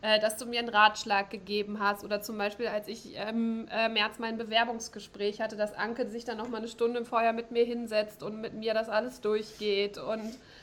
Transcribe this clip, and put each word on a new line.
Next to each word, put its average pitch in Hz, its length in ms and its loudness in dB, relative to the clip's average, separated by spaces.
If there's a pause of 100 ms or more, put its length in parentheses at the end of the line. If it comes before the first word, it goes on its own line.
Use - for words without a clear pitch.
äh, 214 180 6
dass 220 160 2
du 254 100 -8
mir 240 140 -2
einen 240 80 -2
Ratschlag 208 640 6
gegeben 208 500 -2
hast 202 240 2
oder 208 180 -2
zum 214 160 -8
Beispiel, 208 300 0
als 208 200 -2
ich, - 280 -10
ähm, 226 540 -2
äh, 226 180 2
März 220 300 0
mein 226 200 -4
Bewerbungsgespräch 220 1000 -2
hatte, 220 160 -4
dass 208 180 0
Anke 233 340 -2
sich 233 160 -8
dann 226 140 -6
noch 226 100 -8
mal 233 100 -6
eine 226 100 -6
Stunde 233 360 0
vorher 226 280 2
mit 233 180 -4
mir 233 140 4
hinsetzt 220 580 -2
und 214 180 -8
mit 220 140 -8
mir 220 200 0
das 226 140 0
alles 226 320 0
durchgeht 208 760 0
und 220 400 -6 (240)